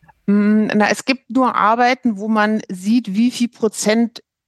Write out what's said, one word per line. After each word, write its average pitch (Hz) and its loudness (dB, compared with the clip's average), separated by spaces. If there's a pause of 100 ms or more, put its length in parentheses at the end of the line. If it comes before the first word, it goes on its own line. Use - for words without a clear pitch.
(280)
Mm, 208 2
na, 208 2
es - -4
gibt 262 -4
nur 254 0
Arbeiten, 240 0
wo 208 -8
man 214 0
sieht, 202 -2
wie 240 0
viel 240 -4
Prozent, 220 -2 (260)